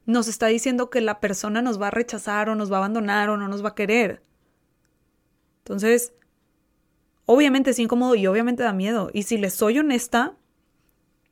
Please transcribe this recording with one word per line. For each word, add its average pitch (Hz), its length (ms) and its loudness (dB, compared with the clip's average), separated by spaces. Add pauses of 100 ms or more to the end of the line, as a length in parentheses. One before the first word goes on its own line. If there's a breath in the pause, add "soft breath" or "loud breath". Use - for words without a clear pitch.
nos 226 220 2
está 220 220 0
diciendo 240 420 0
que 247 100 0
la 214 200 -2
persona 208 420 -2
nos 233 180 -2
va 202 60 -2
a 202 60 -2
rechazar 214 560 -4
o 220 80 -2
nos 208 160 -4
va 196 40 0
a 190 40 2
abandonar 208 500 0
o 208 60 -2
no 202 100 -6
nos 202 180 -6
va 208 60 -4
a 208 60 -12
querer. 214 460 0 (1400)
Entonces, 220 540 0 (1120)
obviamente 269 460 4
es 233 80 -2
incómodo 240 380 2
y 190 100 0
obviamente 233 380 0
da 220 80 0
miedo. 196 420 -2
Y 208 80 -2
si 220 160 -2
les 190 160 -2
soy 226 240 2
honesta, 254 560 0 (960)